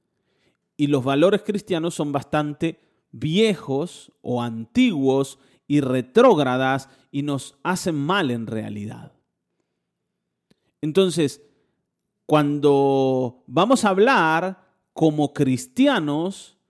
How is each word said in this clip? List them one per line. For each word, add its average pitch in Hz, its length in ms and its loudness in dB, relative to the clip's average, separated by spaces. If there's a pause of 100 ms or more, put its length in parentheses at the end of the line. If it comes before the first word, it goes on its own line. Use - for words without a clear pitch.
(760)
Y 147 100 0
los 143 160 0
valores 160 400 2
cristianos 175 500 -4
son 147 180 -6
bastante 151 680 -4 (320)
viejos 160 1000 -2 (100)
o 123 200 -4
antiguos 135 1000 0 (280)
y 147 120 2
retrógradas 131 1120 2 (220)
y 143 120 -4
nos 143 400 -8
hacen 175 320 -2
mal 151 340 -2
en 117 160 -4
realidad. 107 680 -10 (1700)
Entonces, 156 600 0 (840)
cuando 139 1200 2
vamos 202 380 2
a 208 40 4
hablar 185 800 2 (240)
como 151 420 0
cristianos, 160 1200 -2 (120)